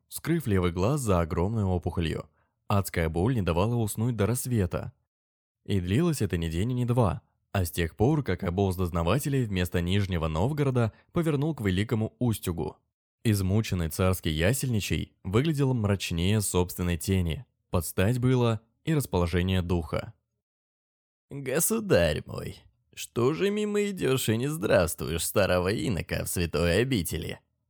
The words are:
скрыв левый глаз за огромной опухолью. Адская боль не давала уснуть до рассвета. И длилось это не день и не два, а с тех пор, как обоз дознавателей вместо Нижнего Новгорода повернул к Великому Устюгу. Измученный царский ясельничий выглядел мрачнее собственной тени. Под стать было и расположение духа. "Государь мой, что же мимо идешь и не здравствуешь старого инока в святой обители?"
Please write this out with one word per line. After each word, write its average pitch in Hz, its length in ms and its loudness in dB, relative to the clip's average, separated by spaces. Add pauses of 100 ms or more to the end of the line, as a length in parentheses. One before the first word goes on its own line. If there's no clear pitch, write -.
скрыв - 400 -2
левый 92 240 2
глаз 110 300 0
за 95 200 4
огромной 92 420 0
опухолью. 87 640 -2 (380)
Адская 90 420 0
боль 92 260 2
не 107 60 0
давала 90 340 2
уснуть 113 400 -2
до 104 100 0
рассвета. 113 680 -2 (720)
И 101 140 0
длилось 131 420 0
это 92 160 -2
не 82 120 -2
день 92 220 -2
и 127 40 -2
не 123 100 -2
два, 117 360 2 (300)
а 95 120 0
с - 80 -4
тех 85 240 -2
пор, 139 280 2
как 92 200 -4
обоз 92 320 0
дознавателей 92 680 0
вместо 92 360 -2
Нижнего 90 460 0
Новгорода 123 680 0 (180)
повернул 156 440 0
к 113 60 -8
Великому 107 580 0
Устюгу. 95 580 -2 (460)
Измученный 98 680 0
царский 92 400 0
ясельничий 92 840 0 (100)
выглядел 135 500 0
мрачнее 101 680 0
собственной 90 560 0
тени. 87 480 -2 (260)
Под 90 140 0
стать 127 340 0
было 120 420 2 (240)
и 160 80 0
расположение 92 680 2
духа. 87 520 -2 (1160)
"Государь 139 960 0
мой, - 320 -10 (360)
что 123 400 -2
же 175 160 -2
мимо 208 400 -2
идешь 131 400 -2
и 110 80 2
не 127 100 -2
здравствуешь 90 800 0
старого 90 480 2
инока 85 500 -4
в 85 60 -8
святой 85 520 2
обители?" 92 580 -4 (300)